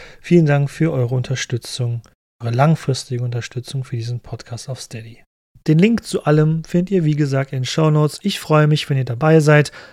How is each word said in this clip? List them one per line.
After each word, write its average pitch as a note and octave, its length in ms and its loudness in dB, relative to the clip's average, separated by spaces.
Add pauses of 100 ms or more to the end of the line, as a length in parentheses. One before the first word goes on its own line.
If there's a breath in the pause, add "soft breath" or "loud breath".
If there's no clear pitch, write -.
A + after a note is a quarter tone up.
(200 loud breath)
Vielen E3+ 280 4
Dank C#3+ 220 2
für D#3+ 220 -2
eure B2+ 240 -2
Unterstützung, A#2+ 840 -4 (420)
eure A#2 80 -4
langfristige B2+ 720 0
Unterstützung A#2+ 640 -8
für - 100 -10
diesen A#2 240 -6
Podcast - 480 -14
auf B2+ 140 -10
Steady. A2+ 420 -16 (440)
Den D#3 100 4
Link G#3+ 260 4
zu - 220 -6
allem D#3 380 2
findet F3+ 280 -2
ihr, F3+ 140 2
wie D3+ 100 2
gesagt, C#3 380 -2
in B2+ 120 -4
Shownotes. D3+ 580 0
Ich - 160 -4
freue D3+ 280 2
mich, D3+ 220 0
wenn C#3 80 -2
ihr B2+ 80 -2
dabei D#3 340 2
seid. D3 320 4 (220 loud breath)